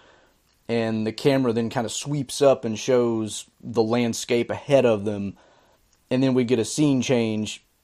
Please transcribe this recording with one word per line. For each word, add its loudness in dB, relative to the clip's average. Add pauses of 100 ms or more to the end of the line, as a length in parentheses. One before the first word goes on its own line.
(680)
And -2
the -2
camera 0
then -2
kind -4
of -8
sweeps -6
up 4
and -4
shows 0 (160)
the -2
landscape 0
ahead 2
of 2
them. -6 (720)
And 0
then 2
we 4
get 2
a 0
scene 2
change -2 (200)